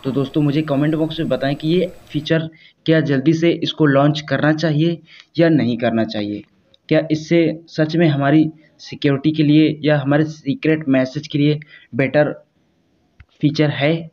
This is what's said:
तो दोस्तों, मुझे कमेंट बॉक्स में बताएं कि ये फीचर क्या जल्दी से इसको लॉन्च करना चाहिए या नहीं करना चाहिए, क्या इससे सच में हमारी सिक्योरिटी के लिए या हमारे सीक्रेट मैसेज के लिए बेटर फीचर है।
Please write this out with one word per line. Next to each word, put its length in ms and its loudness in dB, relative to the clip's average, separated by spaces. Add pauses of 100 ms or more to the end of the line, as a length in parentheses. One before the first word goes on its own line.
तो 80 -4
दोस्तों, 300 -2
मुझे 200 0
कमेंट 340 0
बॉक्स 240 -4
में 100 -4
बताएं 260 -2
कि 120 -8
ये 240 0 (180)
फीचर 380 -2 (380)
क्या 160 4
जल्दी 320 2
से 200 2
इसको 320 -2
लॉन्च 440 4
करना 240 0
चाहिए 480 0 (360)
या 120 4
नहीं 280 2
करना 260 0
चाहिए, 400 -6 (460)
क्या 120 2 (100)
इससे 560 0
सच 280 -4
में 120 4
हमारी 420 2 (300)
सिक्योरिटी 520 -2
के 120 0
लिए 240 4 (160)
या 160 2
हमारे 260 0
सीक्रेट 640 -4
मैसेज 380 -2
के 100 -6
लिए 220 0 (360)
बेटर 360 0 (1080)
फीचर 280 0
है। 240 -2 (200)